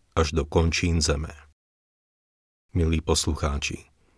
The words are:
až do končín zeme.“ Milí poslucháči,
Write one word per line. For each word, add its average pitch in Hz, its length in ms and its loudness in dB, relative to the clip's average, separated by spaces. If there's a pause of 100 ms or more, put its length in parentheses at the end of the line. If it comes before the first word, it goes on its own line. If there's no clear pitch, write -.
(140)
až 80 240 0
do 71 80 0
končín 82 560 2
zeme.“ 76 320 -2 (1400)
Milí 80 320 2
poslucháči, - 880 -2 (260)